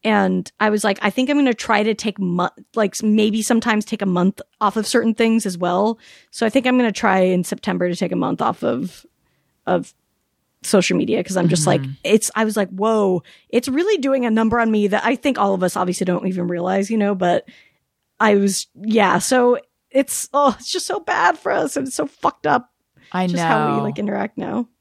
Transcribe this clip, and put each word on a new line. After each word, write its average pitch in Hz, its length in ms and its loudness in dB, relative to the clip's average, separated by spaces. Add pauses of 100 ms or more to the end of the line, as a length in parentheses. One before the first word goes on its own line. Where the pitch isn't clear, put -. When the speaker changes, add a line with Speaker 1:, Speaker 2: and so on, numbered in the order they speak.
Speaker 1:
And 190 560 0
I 214 120 2
was 208 120 0
like, 202 180 0
"I 202 100 0
think 254 200 -2
I'm 285 60 2
gonna 262 180 4
try 214 300 0
to 214 100 0
take 208 240 -6
mo-, 180 320 -2 (240)
like, 214 220 -2
s-, - 80 -8
maybe 214 360 2
sometimes 220 440 0
take - 180 -6
a 196 40 -2
month 180 340 0 (200)
off 208 160 0
of 214 80 -2
certain 226 300 0
things 226 320 2
as 180 100 -6
well." 180 440 0 (320)
So - 120 -4
I 220 60 2
think 254 160 2
I'm 254 100 2
gonna 240 140 2
try 190 300 2
in 185 240 2
September 180 440 -4
to 175 60 -2
take 180 180 -4
a 180 40 -2
month 247 260 -2
off 220 220 -2
of, 196 420 -6 (580)
of - 300 -4 (680)
social 180 340 2
media, - 260 -2
'cause 180 140 -6
I'm 160 120 2
just 156 180 2
like, - 140 2
Speaker 2:
Mm-hmm. 135 120 -8 (100)
Speaker 1:
it's, 214 320 2
I 220 100 0
was 214 120 -2
like, 196 140 -2
"Whoa, 196 520 0 (260)
it's 240 200 0
really 349 300 0
doing 262 280 0
a 226 40 0
number 226 300 2
on 226 100 2
me," 208 180 2
that 196 160 -2
I 247 120 2
think 269 220 -2
all 196 160 2
of 185 80 -2
us 180 140 -2
obviously 180 280 -2
don't 180 220 -2
even 185 220 -4
realize, 185 420 -2
you 226 80 0
know, 202 160 2
but 180 340 0 (720)
I 214 160 4
was, 196 380 0
yeah. 202 440 2
So 247 400 2 (320)
it's, - 420 -2
oh, 277 260 2
it's - 140 -12
just - 140 -6
so - 140 -6
bad 349 380 0
for - 140 -4
us, - 240 -2
and 269 100 -4
it's 254 100 -8
so 294 100 -4
fucked - 420 -6
up 247 240 0 (400)
Speaker 2:
I 185 160 -2
Speaker 1:
just 175 140 -2
how 160 300 0
we, 143 60 0
Speaker 2:
know. 143 60 -2
Speaker 1:
like, 143 140 -6
interact 208 400 -4
now. 233 300 -4 (120)